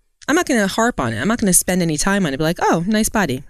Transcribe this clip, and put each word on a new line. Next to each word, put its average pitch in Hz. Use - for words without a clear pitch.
I'm 262
not 349
gonna 226
harp 226
on 120
it. 104
I'm 147
not 233
gonna 196
spend 185
any 165
time 196
on 135
it. 131
Be 160
like, 165
"Oh, 214
nice 214
body," 139